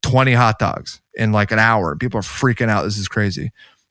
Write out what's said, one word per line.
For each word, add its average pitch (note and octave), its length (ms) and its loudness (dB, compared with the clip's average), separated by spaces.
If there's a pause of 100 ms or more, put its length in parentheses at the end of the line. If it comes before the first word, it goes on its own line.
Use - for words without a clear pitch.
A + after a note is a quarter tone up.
twenty C3 300 2
hot A#2 280 4
dogs - 420 -4 (120)
in, G#2+ 200 0
like, G#2 180 2
an A2 80 0
hour. G#2+ 320 2
And D2+ 80 -6
people A#2+ 200 -4
are G2 40 -6
freaking A#2+ 460 -2
out. G2+ 140 0
This G2+ 140 -4
is G2 120 -6
crazy. G#2+ 420 -4 (400)